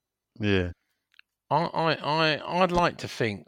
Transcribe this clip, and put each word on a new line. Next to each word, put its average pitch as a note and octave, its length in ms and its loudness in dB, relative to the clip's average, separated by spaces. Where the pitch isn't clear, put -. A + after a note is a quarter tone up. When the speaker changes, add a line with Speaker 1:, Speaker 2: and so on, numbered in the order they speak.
Speaker 1:
Yeah. F#2+ 320 2
Speaker 2:
I, D#3 160 2
I, D#3+ 280 0
I, D#3 680 0
I'd F3 80 2
like F3 280 2
to - 80 -8
think G#2 400 -4